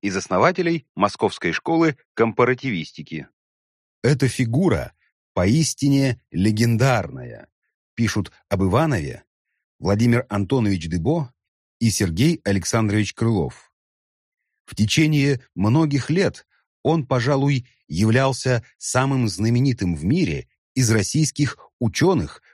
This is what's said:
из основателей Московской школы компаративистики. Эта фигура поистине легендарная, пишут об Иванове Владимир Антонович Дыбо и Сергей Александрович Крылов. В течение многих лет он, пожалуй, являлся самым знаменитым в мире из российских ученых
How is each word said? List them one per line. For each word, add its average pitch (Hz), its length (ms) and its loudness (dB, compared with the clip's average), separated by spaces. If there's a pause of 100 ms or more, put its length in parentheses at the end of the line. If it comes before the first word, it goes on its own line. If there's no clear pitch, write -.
из 98 140 -2
основателей 165 760 0
Московской - 580 -2
школы 165 440 0 (180)
компаративистики. 113 1120 -2 (760)
Эта 135 260 2
фигура 117 640 0 (400)
поистине 135 880 0 (100)
легендарная, 107 1160 0 (460)
пишут 107 360 -2 (180)
об 95 160 0
Иванове 95 600 0 (540)
Владимир 110 500 2
Антонович 101 600 0
Дыбо 120 440 -2 (460)
и 117 120 2
Сергей 107 540 0
Александрович 101 720 0
Крылов. 101 580 -2 (960)
В - 80 -20
течение 143 680 2 (140)
многих 135 560 0
лет 175 360 -2 (360)
он, 151 240 0
пожалуй, 135 640 0 (200)
являлся 123 760 0 (120)
самым 131 520 0
знаменитым 110 640 0
в 76 100 -8
мире 104 440 -2 (260)
из 123 160 0
российских 131 680 0 (220)
ученых 120 640 0 (120)